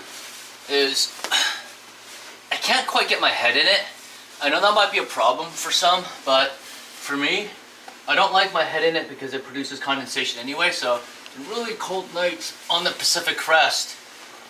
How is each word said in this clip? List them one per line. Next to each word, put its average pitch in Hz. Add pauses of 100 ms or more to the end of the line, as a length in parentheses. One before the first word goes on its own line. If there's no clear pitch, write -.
(680)
is, 139 (1400)
I -
can't 254
quite 220
get -
my -
head 123
in 151
it. 190 (580)
I 147
know 156
that 202
might 202
be 202
a 180
problem -
for -
some, - (220)
but 135
for -
me, 170 (580)
I -
don't 185
like 190
my 165
head 156
in 160
it 156
because 135
it 127
produces 135
condensation 135
anyway, 156
so 151 (380)
in 139
really 226
cold -
nights 175 (140)
on 170
the 175
Pacific -
Crest, - (540)